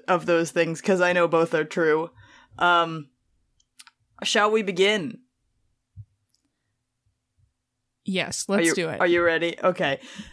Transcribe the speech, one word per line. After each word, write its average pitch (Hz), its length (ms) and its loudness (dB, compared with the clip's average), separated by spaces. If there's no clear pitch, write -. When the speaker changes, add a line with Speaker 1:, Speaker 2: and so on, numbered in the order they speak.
Speaker 1:
of 170 160 0
those 165 260 2
things 165 300 -2
'cause 190 180 2
I 180 140 4
know 170 160 2
both 165 240 2
are 156 100 0
true. 160 460 0
Um, 165 520 0
shall 214 280 2
we 220 120 2
begin? 190 560 -2
Speaker 2:
Yes, - 440 -6
Speaker 1:
Are 196 80 -2
Speaker 2:
let's 170 120 2
Speaker 1:
you, 160 80 2
Speaker 2:
do 165 140 -4
it. - 120 -6
Speaker 1:
are 180 60 2
you 175 140 2
ready? 165 400 0
Okay. 180 380 -2